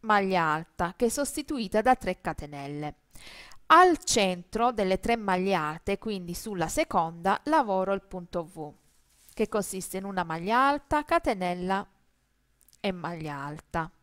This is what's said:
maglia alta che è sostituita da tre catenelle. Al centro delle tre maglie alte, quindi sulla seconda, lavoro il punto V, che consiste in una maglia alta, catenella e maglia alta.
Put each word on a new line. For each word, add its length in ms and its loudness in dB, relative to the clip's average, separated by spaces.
maglia 420 2
alta 540 -2
che 100 0
è 20 4
sostituita 720 -2
da 140 6
tre 240 -6
catenelle. 760 -8
Al 320 8
centro 760 0
delle 260 0
tre 180 0
maglie 380 0
alte, 440 -2
quindi 360 -8
sulla 340 -4
seconda, 760 0
lavoro 480 2
il 100 -2
punto 420 -8
V, 280 -14
che 160 -2
consiste 500 -4
in 60 -8
una 200 -4
maglia 420 0
alta, 380 0
catenella 840 0
e 100 -2
maglia 460 -8
alta. 520 -6